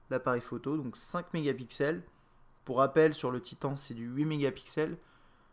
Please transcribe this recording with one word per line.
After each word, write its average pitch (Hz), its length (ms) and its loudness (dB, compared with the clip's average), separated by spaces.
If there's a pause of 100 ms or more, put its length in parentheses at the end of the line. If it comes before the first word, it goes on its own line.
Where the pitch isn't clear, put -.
l'appareil 127 320 0
photo, 123 340 -6
donc 131 220 -6
cinq - 360 -6
mégapixels. 143 720 -2 (640)
Pour 127 140 0
rappel, 151 340 8
sur 127 180 -2
le 123 100 -2
Titan, 139 360 -4
c'est - 160 -8
du 117 120 -6
huit 131 200 0
mégapixels. 151 720 0 (560)